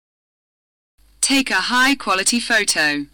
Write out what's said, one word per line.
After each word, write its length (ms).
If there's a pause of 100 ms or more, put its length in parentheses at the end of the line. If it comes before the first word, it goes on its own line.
(1200)
Take 320
a 180
high 240
quality 460
photo. 720